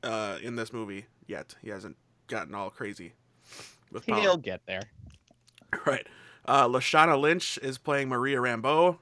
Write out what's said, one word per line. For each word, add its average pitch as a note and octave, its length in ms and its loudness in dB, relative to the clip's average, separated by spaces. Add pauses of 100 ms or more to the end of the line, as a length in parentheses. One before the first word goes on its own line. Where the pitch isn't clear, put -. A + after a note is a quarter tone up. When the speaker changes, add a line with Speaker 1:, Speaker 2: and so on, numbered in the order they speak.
Speaker 1:
uh, G#2+ 380 -4
in A#2+ 160 -10
this A2+ 160 -8
movie G#2 340 -10 (200)
yet. - 340 -12
He - 100 -16
hasn't G2 260 -14 (320)
gotten F#2 260 -10
all G2+ 160 -8
crazy G2+ 420 -14 (800)
with - 140 -10
power. G#3+ 140 2
Speaker 2:
He'll F#3+ 180 4
get F#2+ 280 -8
there. F#3+ 200 -6
Speaker 1:
<laughs> - 60 -20 (920)
Right. C3+ 220 -2 (400)
Uh, C3+ 200 6
Lashana C#3 540 4
Lynch E3 420 0
is C3+ 140 -6
playing C#3 320 -2
Maria C3 300 0
Rambeau C3+ 640 4